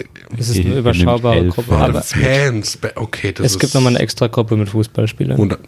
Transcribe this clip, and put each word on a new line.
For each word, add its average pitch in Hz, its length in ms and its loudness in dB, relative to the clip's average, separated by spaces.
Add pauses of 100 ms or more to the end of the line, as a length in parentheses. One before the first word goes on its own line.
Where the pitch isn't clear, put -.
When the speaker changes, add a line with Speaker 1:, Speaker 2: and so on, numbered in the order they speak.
(360)
Speaker 1:
Das 113 120 -4
ist 113 80 0
Speaker 2:
Ihr 95 60 2
Speaker 1:
eine 90 80 0
Speaker 2:
nehmt 131 100 0
Speaker 1:
überschaubare 117 560 2
Speaker 2:
elf 87 180 2
Speaker 1:
Gruppe. - 160 -6
Speaker 2:
Fans 147 120 4
Speaker 1:
Aber - 160 2
Speaker 2:
mit. - 60 -6
Speaker 3:
Fans, 131 720 0
be-, - 200 -8
okay, 104 360 -6
das - 140 -2
Speaker 1:
es - 80 2
gibt 95 160 0
Speaker 3:
ist - 40 -8
Speaker 1:
nochmal 127 200 4
eine - 60 0
extra - 260 -2
Gruppe 113 300 0
mit 107 120 0
Fußballspielern. 110 720 -2
Speaker 3:
Und, 104 180 2 (100)